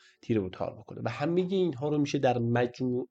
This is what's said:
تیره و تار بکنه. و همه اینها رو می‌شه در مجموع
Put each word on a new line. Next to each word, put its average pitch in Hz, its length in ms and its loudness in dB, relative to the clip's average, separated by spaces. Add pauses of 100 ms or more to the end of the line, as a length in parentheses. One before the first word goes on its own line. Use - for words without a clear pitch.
(220)
تیره 110 200 2
و 92 80 -4
تار - 240 -6
بکنه. - 320 -14
و 113 40 -2
همه 170 420 0
اینها 156 380 0
رو 151 80 0
می‌شه 143 200 2
در 127 200 4
مجموع 120 720 0